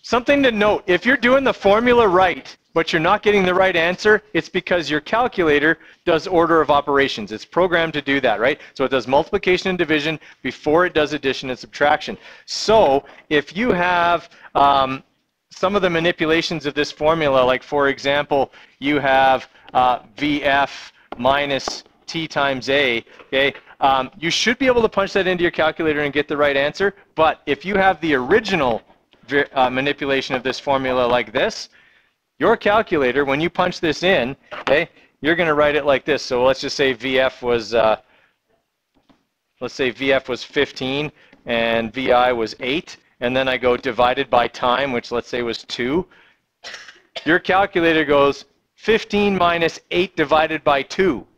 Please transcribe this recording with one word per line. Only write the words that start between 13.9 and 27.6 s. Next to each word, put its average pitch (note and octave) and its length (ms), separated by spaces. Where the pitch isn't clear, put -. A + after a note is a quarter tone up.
um, C#3 480
some F#3+ 260
of G3+ 60
the F#3 80
manipulations E3 800
of C#3+ 80
this D3 160
formula, D3+ 520
like, B2+ 200
for C#3+ 260
example, C#3 640
you C#3+ 220
have, C3+ 500
uh, B2+ 300
V D3 260
F C#3 500
minus C#3 640
T E3 220
times C3+ 420
A, C3+ 340
okay? C#3 340
Um, C3+ 400
you E3 100
should A3+ 300
be C4+ 80
able A#3+ 160
to G#3+ 60
punch G3 240
that F#3+ 120
into F3+ 160
your F3 80
calculator D#3 520
and C#3+ 120
get C#3+ 140
the D3+ 100
right C#3+ 180
answer, D3+ 380
but D#3 320
if C#3+ 180